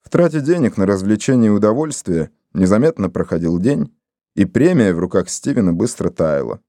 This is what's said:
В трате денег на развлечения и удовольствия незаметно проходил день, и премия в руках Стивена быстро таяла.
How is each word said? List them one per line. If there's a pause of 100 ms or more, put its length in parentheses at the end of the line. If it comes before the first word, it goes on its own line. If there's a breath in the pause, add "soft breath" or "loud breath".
В
трате
денег
на
развлечения
и
удовольствия (220)
незаметно
проходил
день, (400)
и
премия
в
руках
Стивена
быстро
таяла.